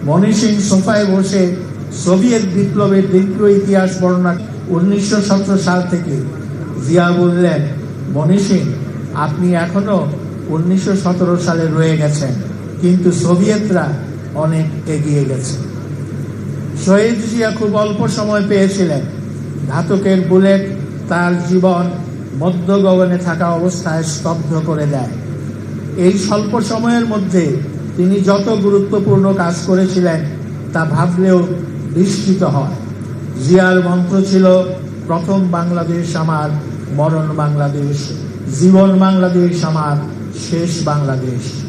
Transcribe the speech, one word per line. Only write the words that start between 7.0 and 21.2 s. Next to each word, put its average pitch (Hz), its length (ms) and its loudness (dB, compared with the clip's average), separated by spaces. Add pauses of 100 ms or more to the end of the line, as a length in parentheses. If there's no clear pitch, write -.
বললেন, 175 520 2 (520)
"মণি 165 240 4
সিং, 196 200 2 (560)
আপনি 180 400 0
এখনো 175 520 0 (420)
উনিশশো 185 480 0
সতেরো 180 400 0 (100)
সালে 165 200 0
রয়ে 156 300 2
গেছেন, 147 340 0 (500)
কিন্তু 180 320 4
সোভিয়েতরা 180 760 2 (460)
অনেক 156 560 -2
এগিয়ে 147 340 0
গেছে।" 127 320 -4 (1300)
শহীদ 214 440 2
জিয়া 226 200 0
খুব 202 260 -2
অল্প 208 320 0
সময় 208 400 0
পেয়েছিলেন। 190 520 2 (680)
ঘাতকের 190 600 0
বুলেট 190 480 4 (320)
তার 175 240 0 (160)